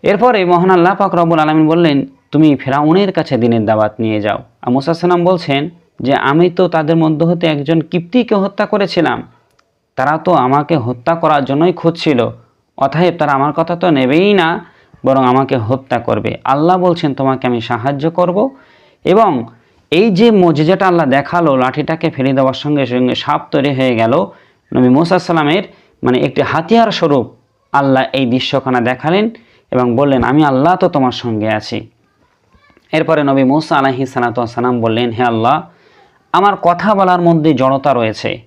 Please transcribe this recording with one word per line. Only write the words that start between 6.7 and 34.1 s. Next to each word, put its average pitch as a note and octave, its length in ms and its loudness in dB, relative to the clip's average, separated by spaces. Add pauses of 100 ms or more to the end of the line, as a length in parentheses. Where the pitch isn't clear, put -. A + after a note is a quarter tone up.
মধ্য D#3 280 0
হতে E3+ 220 0
একজন D#3+ 340 0
কিপ্তিকে F3 540 -2
হত্যা G3+ 320 -2
করেছিলাম, F3+ 560 -2 (720)
তারা C#3+ 220 0
তো F3+ 140 0
আমাকে C#3+ 440 2
হত্যা B2 380 -2
করার D#3 300 0
জন্যই D3+ 280 0
খুঁজছিল, D#3+ 580 -2 (460)
অতএব D#3+ 420 0
তারা D3 140 0
আমার C#3 200 0
কথা E3+ 240 -4
তো F3 140 0
নেবেই D3+ 440 2
না, F3 300 -2 (420)
বরং C3 200 2
আমাকে C3 300 0
হত্যা B2 420 -4
করবে। - 460 -4
আল্লাহ D#3 340 0
বলছেন, E3+ 360 0
তোমাকে C3 320 -2
আমি B2 140 -2
সাহায্য C3 500 -4
করব।" F#3 400 -2 (540)
এবং F3 400 2 (460)
এই G3 200 2
যে G#3 200 4
মজিজাটা F3+ 560 2
আল্লাহ E3+ 200 2
দেখালো, C#3 500 0
লাঠিটাকে D3 540 -2
ফেলে C3+ 220 -2
দেওয়ার C3 220 0
সঙ্গে D3 320 -2
সঙ্গে B2 280 -2
সাপ D3 360 -4
তৈরি C#3+ 240 0
হয়ে B2+ 220 0
গেল, A#2+ 300 0 (480)
নবী B2+ 140 4
মূসা E3+ 300 2
সালামের, E3 440 0 (400)
মানে, B2 160 0
একটি C#3+ 240 -2
হাতিয়ার E3+ 480 2
স্বরূপ C#3+ 360 0 (460)
আল্লাহ C3+ 400 2
এই C3+ 140 -2
দৃশ্যখানা B2+ 540 -2
দেখালেন D3 500 -2 (400)
এবং B2 260 0
বললেন, C3+ 280 2
"আমি C#3 200 2
আল্লাহ C#3+ 320 2
তো F3+ 120 0
তোমার C3 240 0
সঙ্গে A2 360 -4
আছি।" A2 420 -6 (1040)
এরপরে D#3 320 0
নবী C3+ 200 2
মূসা D3+ 320 0
আলাইহিস C3+ 360 -2